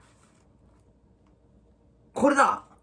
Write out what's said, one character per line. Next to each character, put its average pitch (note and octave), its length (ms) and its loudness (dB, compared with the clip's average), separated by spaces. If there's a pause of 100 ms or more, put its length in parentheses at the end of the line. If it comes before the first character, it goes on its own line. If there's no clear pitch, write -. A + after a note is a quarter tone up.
(2250)
こ C#4 160 0
れ C#4 60 -2
だ！ - 280 0 (180)